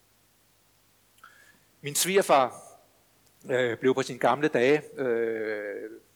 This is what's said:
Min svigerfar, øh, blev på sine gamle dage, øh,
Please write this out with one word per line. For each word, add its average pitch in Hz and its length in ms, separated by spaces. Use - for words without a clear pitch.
Min 143 140
svigerfar, 165 840
øh, 123 280
blev 131 160
på 131 80
sine 127 180
gamle 135 280
dage, 143 360
øh, 110 960